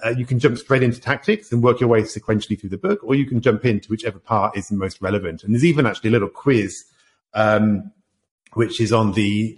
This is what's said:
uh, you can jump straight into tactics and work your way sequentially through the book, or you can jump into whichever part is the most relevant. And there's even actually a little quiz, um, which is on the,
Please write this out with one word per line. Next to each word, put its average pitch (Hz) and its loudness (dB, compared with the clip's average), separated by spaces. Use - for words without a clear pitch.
uh, 117 -2
you 123 -6
can 127 -2
jump 120 2
straight 131 0
into 120 0
tactics 208 -4
and 120 0
work 120 4
your 123 4
way 113 4
sequentially 107 -4
through 98 -12
the 92 -8
book, - -2
or 135 0
you 139 0
can 120 -2
jump 113 0
into 104 -2
whichever 110 -6
part 104 -2
is 98 -8
the 104 -4
most 95 -6
relevant. 92 -4
And 104 -2
there's 123 2
even 151 4
actually 110 -2
a 113 2
little 101 2
quiz, 110 -2
um, 107 0
which 110 -2
is 110 0
on 110 4
the, 104 -2